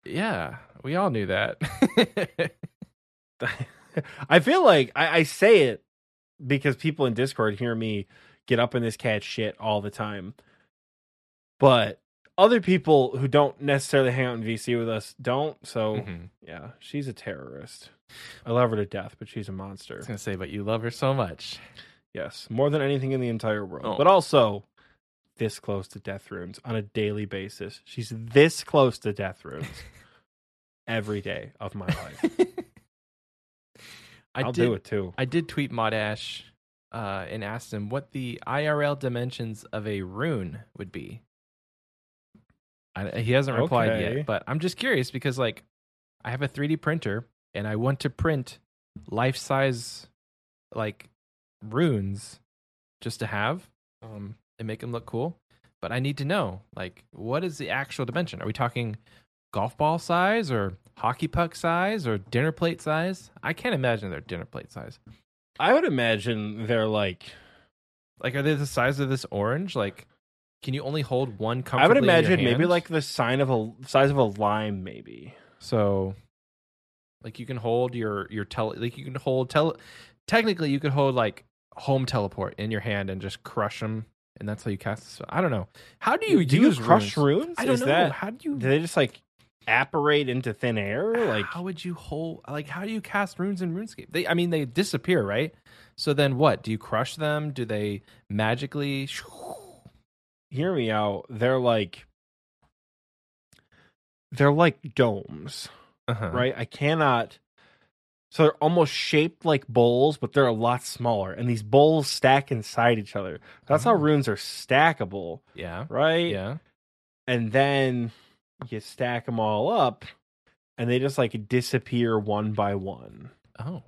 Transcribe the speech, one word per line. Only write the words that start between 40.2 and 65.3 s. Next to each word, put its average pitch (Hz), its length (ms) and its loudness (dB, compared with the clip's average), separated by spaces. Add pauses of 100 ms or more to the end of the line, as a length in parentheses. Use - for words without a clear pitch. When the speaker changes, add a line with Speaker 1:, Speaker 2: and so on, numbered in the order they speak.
Speaker 1:
would 95 140 -12
be. - 300 -12 (1700)
I, 101 260 -6
he 113 120 0
hasn't 131 260 2
replied 120 320 2
Speaker 2:
Okay. 110 280 -2
Speaker 1:
yet, 147 80 -6
but 107 200 -2
I'm 143 120 -4
just 180 200 -4
curious 208 320 0
because, 131 280 -6
like, 117 260 -2 (600)
I 110 60 -6
have 127 120 -6
a 139 60 -2
three 143 200 -4
D 156 80 2
printer 123 500 -2 (280)
and 104 120 -4
I 107 100 -2
want 131 240 0
to 135 100 -2
print 143 480 -4 (520)
life-size, 127 960 -2 (680)
like, 107 340 -8 (580)
runes 107 720 -2 (600)
just - 200 -10
to 113 60 -4
have, 107 400 -4 (360)
um, 107 340 -14 (220)
and 113 100 -8
make 110 140 -8
'em 120 100 -10
look 113 140 -8
cool. 139 320 -6 (420)
But 87 120 -6
I 123 80 -2
need 139 180 -4
to 139 80 -6
know, 131 340 -2 (140)
like, 92 380 -12
what 127 320 -4
is 160 120 -6
the 107 140 -8
actual 135 340 -4
dimension? 160 380 -6
Are - 40 -6
we 110 60 -2
talking 117 440 -4 (580)
golf 104 240 -2
ball 156 200 2
size 180 520 0
or 98 260 -2 (220)
hockey 123 300 -2
puck 170 260 -2
size 175 520 -2
or 107 120 0
dinner 127 340 0
plate 170 300 -2
size? 165 480 -2 (120)
I 165 120 -4
can't 240 200 -4
imagine 117 360 0
they're 73 100 -8
dinner 87 240 -10
plate - 260 -14
size. - 280 -16 (600)